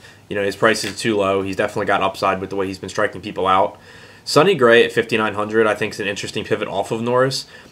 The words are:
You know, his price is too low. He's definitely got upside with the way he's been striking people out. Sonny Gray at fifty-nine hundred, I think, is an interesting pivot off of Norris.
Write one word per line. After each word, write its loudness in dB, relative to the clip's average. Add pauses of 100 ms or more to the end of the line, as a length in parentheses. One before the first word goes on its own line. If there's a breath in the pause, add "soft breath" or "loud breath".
(300 loud breath)
You -8
know, -2
his -2
price 2
is -8
too 0
low. 2
He's -6
definitely -2
got 2
upside -2
with -8
the -6
way -2
he's -8
been -12
striking -4
people -4
out. 2 (440 loud breath)
Sonny 4
Gray 6
at -2
fifty-nine 0
hundred, 0
I 2
think, -4
is -8
an -4
interesting -6
pivot -4
off -4
of -4
Norris. 0 (240 loud breath)